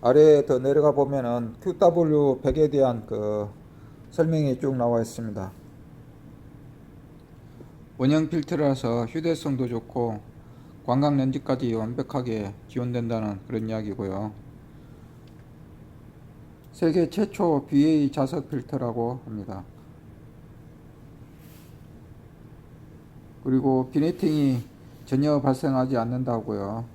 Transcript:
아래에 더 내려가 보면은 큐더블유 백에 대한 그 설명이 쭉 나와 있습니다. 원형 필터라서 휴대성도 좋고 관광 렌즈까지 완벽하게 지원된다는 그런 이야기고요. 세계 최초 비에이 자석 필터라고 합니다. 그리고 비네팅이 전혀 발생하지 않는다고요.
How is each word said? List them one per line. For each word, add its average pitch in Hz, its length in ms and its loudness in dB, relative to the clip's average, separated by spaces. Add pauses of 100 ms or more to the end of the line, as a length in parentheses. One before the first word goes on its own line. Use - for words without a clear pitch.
아래에 143 440 8
더 131 140 2
내려가 143 320 4
보면은 127 680 0
큐더블유 156 800 4
백에 143 260 2
대한 127 360 2
그 104 420 -4 (600)
설명이 151 500 0
쭉 135 160 -2
나와 120 240 2
있습니다. 107 500 -8 (2500)
원형 151 300 2
필터라서 139 800 -2
휴대성도 151 640 -4
좋고 113 640 -6 (520)
관광 139 340 2
렌즈까지 131 580 -2
완벽하게 113 800 -4 (120)
지원된다는 117 800 -4
그런 110 220 -4
이야기고요. 104 640 -6 (2500)
세계 165 360 2
최초 175 600 0
비에이 147 440 4
자석 135 380 -4
필터라고 123 760 -4
합니다. 101 380 -10 (3750)
그리고 131 480 0
비네팅이 147 720 0 (420)
전혀 143 340 2
발생하지 131 580 0
않는다고요. 113 840 -4 (120)